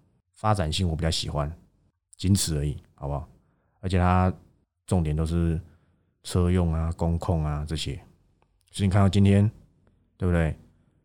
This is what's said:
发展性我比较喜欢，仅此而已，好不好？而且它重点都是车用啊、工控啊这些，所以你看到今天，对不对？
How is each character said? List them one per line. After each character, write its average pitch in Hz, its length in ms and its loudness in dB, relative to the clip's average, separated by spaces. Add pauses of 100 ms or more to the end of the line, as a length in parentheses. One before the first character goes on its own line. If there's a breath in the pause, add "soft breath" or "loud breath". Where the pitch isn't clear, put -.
(340)
发 107 200 0
展 80 180 0
性 90 160 0
我 80 60 -2
比 76 80 -4
较 80 80 0
喜 - 180 -4
欢， 76 240 -4 (640)
仅 95 160 0
此 82 260 2
而 71 60 -2
已， 73 160 -4 (140)
好 71 140 -12
不 71 40 -6
好？ 73 160 -8 (520)
而 98 80 -10
且 90 100 0
它 92 340 4 (540)
重 92 160 0
点 76 140 -2
都 80 100 0
是 82 340 0 (640 soft breath)
车 87 260 0
用 87 240 2
啊、 80 200 -2
工 85 260 -2
控 82 260 -2
啊 73 220 -4
这 80 80 -6
些， 73 220 -8 (720)
所 - 140 -2
以 - 20 4
你 - 20 2
看 98 140 4
到 98 60 4
今 98 160 4
天， 101 260 4 (680)
对 90 120 -2
不 87 40 2
对？ 80 240 0 (480)